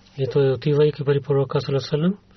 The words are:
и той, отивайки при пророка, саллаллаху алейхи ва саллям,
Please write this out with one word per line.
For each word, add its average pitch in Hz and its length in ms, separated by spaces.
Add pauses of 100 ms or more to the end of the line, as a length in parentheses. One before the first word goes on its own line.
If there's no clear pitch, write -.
(180)
и 131 160
той, 139 180
отивайки 147 520
при 139 180
пророка, 139 400
саллаллаху 139 340
алейхи - 0
ва - 20
саллям, 180 200 (200)